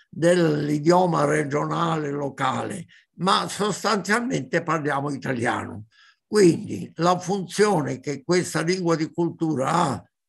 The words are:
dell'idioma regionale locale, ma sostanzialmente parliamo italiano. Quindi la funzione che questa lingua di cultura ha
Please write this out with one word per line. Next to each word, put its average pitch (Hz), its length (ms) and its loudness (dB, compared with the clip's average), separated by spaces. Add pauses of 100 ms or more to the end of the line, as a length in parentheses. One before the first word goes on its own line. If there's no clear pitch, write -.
(140)
dell'idioma 160 1120 2
regionale 151 880 -2
locale, 131 720 -4 (360)
ma 196 260 2
sostanzialmente 202 1120 -2
parliamo 143 480 -2
italiano. 120 760 -4 (420)
Quindi 117 680 4
la 175 220 2
funzione 175 800 0
che 147 240 -8
questa 170 380 0
lingua 170 340 0
di 151 160 -2
cultura 160 600 -2
ha 160 320 0 (260)